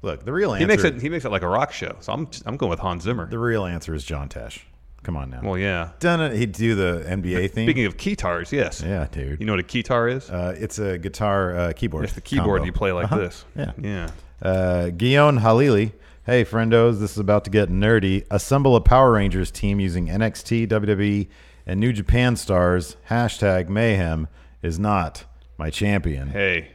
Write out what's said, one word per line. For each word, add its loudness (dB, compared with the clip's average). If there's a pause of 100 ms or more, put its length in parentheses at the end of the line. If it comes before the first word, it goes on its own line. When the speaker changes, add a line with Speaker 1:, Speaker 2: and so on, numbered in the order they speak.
Speaker 1:
Look, -6
the -8
real 0
Speaker 2:
He 0
makes 4
Speaker 1:
answer 2
Speaker 2:
it, -10
he -4
makes -6
it -4
like 0
a -2
rock 0
show. -10
So -8
I'm, -8 (180)
I'm -8
going -2
with -2
Hans -6
Zimmer. -4
Speaker 1:
The -8
real -2
answer -8
is -8
John -8
Tesh. -14 (420)
Come -6
on -8
now. -12
Speaker 2:
Well, -4
yeah. -4
Speaker 1:
Dun-, 0
he'd -2
do 0
the 0
N -4
B -4
A -2
theme. -4
Speaker 2:
Speaking 0
of -6
guitars, -4
yes. -4
Speaker 1:
Yeah, -4
dude. -8
Speaker 2:
You -6
know -2
what 0
a -4
guitar -2
is? -6
Speaker 1:
Uh, -6
it's -8
a -4
guitar, -2
uh, 0
keyboard -4
Speaker 2:
It's -4
the -10
keyboard 2
Speaker 1:
combo. -2
Speaker 2:
you -4
play 0
like -2
Speaker 1:
Uh-huh. 0
Speaker 2:
this. -4 (100)
Speaker 1:
Yeah. -6 (100)
Speaker 2:
Yeah. -6 (340)
Speaker 1:
Uh, 0
Guion 4
Halili. 4 (340)
Hey, 4
friendos, 4
this -2
is -8
about 2
to -8
get 4
nerdy. 2
Assemble 4
a 6
Power 8
Rangers 0
team -2
using 0
N 0
X -2
T, -2
W 0
W 2 (100)
E, 0 (360)
and -4
New 2
Japan 2
stars. 2 (140)
Hashtag 0
Mayhem 0 (340)
is -4
not -2 (320)
my -6
champion. -2
Speaker 2:
Hey. -2